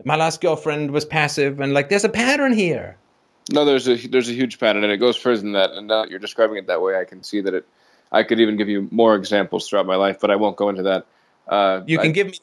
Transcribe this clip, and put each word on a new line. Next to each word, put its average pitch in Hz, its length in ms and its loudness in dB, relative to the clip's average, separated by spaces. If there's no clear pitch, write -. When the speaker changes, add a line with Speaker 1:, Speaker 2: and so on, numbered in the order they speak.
Speaker 1:
my 151 120 0
last 160 240 0
girlfriend 151 500 -2
was 147 140 -2
passive, 147 560 -2
and, 139 120 -2
like, 143 160 0
there's 202 160 2
a 208 60 4
pattern 262 420 0
here. 143 460 -2
Speaker 2:
No, 147 140 4
there's 131 220 2
a, 120 80 4
there's 123 220 0
a - 40 -6
huge 123 240 -4
pattern, 104 260 2
and 104 80 2
it 101 60 0
goes 117 180 2
further 123 260 0
than 104 100 -6
that. 95 200 2
And 101 140 -14
now 110 160 0
that - 80 -8
you're 95 80 -12
describing 107 380 -2
it 92 100 -10
that 87 160 0
way, 95 160 0
I 92 60 -4
can 92 180 -16
see 101 200 -4
that 95 120 -2
it, - 120 -6
I 110 100 4
could 113 180 0
even 107 160 4
give 101 140 -2
you 98 200 -4
more 110 240 4
examples 98 540 -2
throughout 98 180 0
my 95 100 0
life, 98 240 0
but 104 100 2
I 101 60 4
won't 104 200 0
go 104 140 0
into 92 140 -6
that. 95 220 -2
Uh, 95 380 0
Speaker 1:
You 156 120 0
can 160 100 2
Speaker 2:
I 156 40 0
Speaker 1:
give 196 160 0
me 190 140 -16